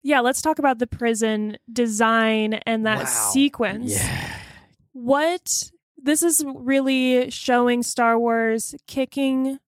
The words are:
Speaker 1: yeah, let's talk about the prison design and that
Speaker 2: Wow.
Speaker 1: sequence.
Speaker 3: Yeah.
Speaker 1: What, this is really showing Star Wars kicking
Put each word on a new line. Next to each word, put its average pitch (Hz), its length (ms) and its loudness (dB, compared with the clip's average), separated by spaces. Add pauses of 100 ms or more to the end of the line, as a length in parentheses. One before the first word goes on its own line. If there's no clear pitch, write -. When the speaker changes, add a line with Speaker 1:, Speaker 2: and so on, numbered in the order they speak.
Speaker 1:
yeah, 277 180 2
let's 247 200 0
talk 311 180 0
about 262 200 2
the 240 80 -2
prison 214 680 -2 (140)
design 220 840 2 (100)
and 226 200 0
that 220 140 0
Speaker 2:
Wow. 226 320 -2
Speaker 1:
sequence. 240 640 0
Speaker 3:
Yeah. - 440 -4 (560)
Speaker 1:
What, 285 760 -2 (260)
this 294 260 0
is 320 220 2
really 254 840 0
showing 240 540 2
Star 233 360 0
Wars 226 560 -2 (120)
kicking 269 720 -2 (100)